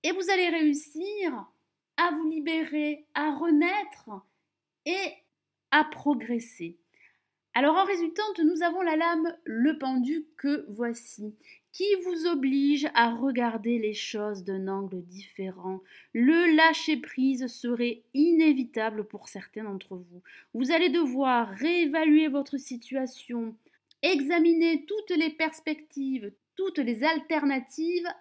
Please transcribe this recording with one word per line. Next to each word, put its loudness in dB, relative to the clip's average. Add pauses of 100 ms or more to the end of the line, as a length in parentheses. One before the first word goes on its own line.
et 0
vous 0
allez 4
réussir 0 (500)
à 2
vous -2
libérer, -2 (100)
à -2
renaître 0 (760)
et -4 (580)
à 6
progresser. -2 (800)
Alors 4
en 4
résultante, -2
nous 2
avons 0
la 0
lame 0 (100)
le 0
pendu -2 (100)
que -4
voici, -8 (380)
qui -4 (180)
vous -2
oblige 2
à 6
regarder 0
les -2
choses -6
d'un -6
angle -6
différent. -10 (320)
Le 6
lâcher-prise 2
serait -4 (120)
inévitable 2
pour -12
certains -8
d'entre -10
vous. -18 (300)
Vous 0
allez 4
devoir 2
réévaluer 4
votre -2
situation, -6 (460)
examiner 2
toutes -2
les 2
perspectives, -6 (220)
toutes -4
les 0
alternatives -2 (140)